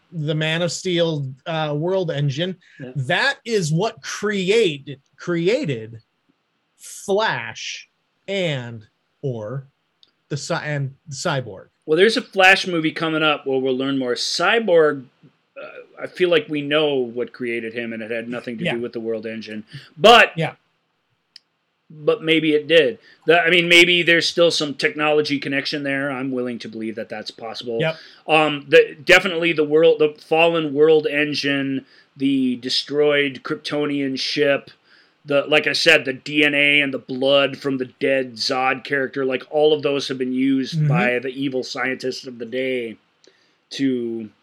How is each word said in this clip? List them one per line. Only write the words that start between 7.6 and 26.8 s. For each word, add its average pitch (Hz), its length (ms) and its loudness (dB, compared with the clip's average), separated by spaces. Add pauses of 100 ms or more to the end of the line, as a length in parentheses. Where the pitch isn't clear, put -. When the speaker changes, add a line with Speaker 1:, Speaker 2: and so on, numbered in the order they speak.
Speaker 1:
and 135 600 -4 (340)
or 127 460 -8 (640)
the 147 60 -4
Cy-, 151 280 -6
and 139 300 -6 (120)
the 139 80 -14
Cyborg. 123 520 -6 (180)
Speaker 2:
Well, 156 120 2
there's 220 200 6
a 208 60 0
Flash 190 420 6
movie 165 260 0
coming 160 300 -2
up 151 240 0
where 135 140 0
we'll 131 180 0
learn 135 220 -2
more. 123 160 -2
Cyborg, 170 920 2 (560)
uh, - 60 -14 (340)
I 135 60 -6
feel 180 220 0
like 156 200 2
we 147 140 -4
know 147 320 2
what 120 380 -4
created 117 420 -6
him, 117 180 -8
and 113 80 -10
it 107 80 -10
had 117 180 -6
nothing 120 300 -8
to 170 60 -8
Speaker 1:
Yeah. 160 100 -2
Speaker 2:
do 117 80 -4
with 120 120 -8
the 117 60 -8
World 113 280 -6
Engine. 110 360 -12 (320)
But 208 400 6
Speaker 1:
Yeah. 151 200 -4 (1300)
Speaker 2:
but 156 340 -2
maybe 160 300 2
it 147 140 0
did. 147 300 4 (300)
The, 165 140 6
I 165 80 2
mean, 170 180 4
maybe 175 340 6
there's 165 260 4
still 170 220 4
some 151 260 -2
technology 151 640 0
connection 143 440 -4
there. 139 260 -4
I'm 135 220 -6
willing 123 280 -4
to 117 100 -14
believe 113 260 -8